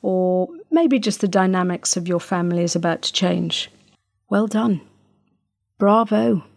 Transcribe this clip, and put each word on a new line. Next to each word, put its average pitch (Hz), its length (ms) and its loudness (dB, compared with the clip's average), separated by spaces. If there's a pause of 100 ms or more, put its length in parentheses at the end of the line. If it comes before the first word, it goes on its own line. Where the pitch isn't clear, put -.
or 185 480 0 (200)
maybe 311 280 4
just 208 240 -2
the 202 60 0
dynamics 185 680 0
of 175 100 -6
your 175 140 0
family 175 440 -2
is 170 120 -2
about 165 240 -2
to - 140 -6
change. 175 560 -2 (580)
Well 208 180 0
done. 214 360 0 (960)
Bravo. 214 680 2 (120)